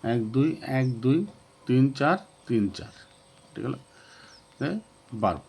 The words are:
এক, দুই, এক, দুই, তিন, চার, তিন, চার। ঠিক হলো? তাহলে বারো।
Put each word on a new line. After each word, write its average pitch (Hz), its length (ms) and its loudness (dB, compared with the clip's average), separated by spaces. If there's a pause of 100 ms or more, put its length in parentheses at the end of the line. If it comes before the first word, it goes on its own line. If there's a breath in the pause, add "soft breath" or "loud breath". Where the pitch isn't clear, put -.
(120)
এক, 113 200 -2
দুই, 135 300 2
এক, 131 400 -2
দুই, 147 240 2 (400)
তিন, 131 280 4
চার, 156 240 2 (300)
তিন, 107 220 2
চার। - 220 -12 (640)
ঠিক - 100 -8
হলো? 135 120 -6 (800 loud breath)
তাহলে 170 200 -4 (340)
বারো। 98 360 0